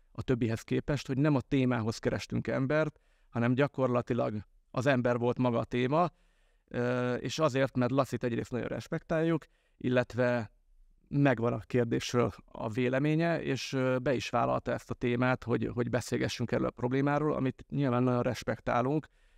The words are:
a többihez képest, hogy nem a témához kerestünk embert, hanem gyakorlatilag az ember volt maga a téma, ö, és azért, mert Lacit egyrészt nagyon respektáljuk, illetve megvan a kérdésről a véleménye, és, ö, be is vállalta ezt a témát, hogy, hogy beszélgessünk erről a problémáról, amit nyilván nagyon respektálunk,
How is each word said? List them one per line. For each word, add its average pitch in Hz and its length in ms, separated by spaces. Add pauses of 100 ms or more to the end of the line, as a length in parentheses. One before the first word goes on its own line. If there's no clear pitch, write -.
(120)
a - 100
többihez 113 400
képest, - 440
hogy 131 120
nem 151 160
a 127 60
témához 123 580
kerestünk - 480
embert, 135 540 (280)
hanem 120 260
gyakorlatilag 123 920 (240)
az 123 160
ember 123 320
volt 120 200
maga 123 200
a 120 60
téma, 135 460 (580)
ö, 123 460
és - 240
azért, 135 380
mert 123 140
Lacit 131 340
egyrészt 117 260
nagyon 117 180
respektáljuk, 160 760 (380)
illetve 123 720 (560)
megvan 123 440
a 120 60
kérdésről 120 720 (140)
a - 220
véleménye, 143 720
és, 135 300
ö, 127 260
be 127 160
is 113 140
vállalta 123 440
ezt - 180
a 120 40
témát, 123 500
hogy, 113 300
hogy 120 160
beszélgessünk 123 600
erről 127 140
a 123 40
problémáról, 139 640
amit 131 340
nyilván 123 340
nagyon 123 200
respektálunk, 123 840 (320)